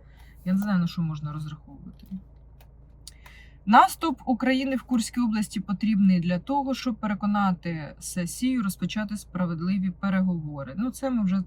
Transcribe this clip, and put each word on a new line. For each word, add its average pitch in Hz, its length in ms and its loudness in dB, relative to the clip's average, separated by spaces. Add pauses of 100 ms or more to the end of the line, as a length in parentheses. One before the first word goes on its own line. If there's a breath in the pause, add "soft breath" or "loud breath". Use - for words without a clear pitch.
(460 soft breath)
я 180 80 2
не 196 60 4
знаю, 202 200 2
на 175 80 2
що 175 140 -4
можна 147 320 -4
розраховувати. - 720 -12 (1600 loud breath)
Наступ 294 600 6
України 262 500 0
в 233 80 -6
Курській 247 380 -2
області 214 380 0
потрібний 190 600 2
для 175 200 0
того, 269 340 -2
щоб 240 220 -2
переконати 196 1040 -2
сесію 240 640 -2
розпочати 202 540 -4
справедливі 180 720 -2
переговори. 170 840 -2
Ну, 233 140 -2
це - 180 -4
ми 240 140 0
вже 190 240 2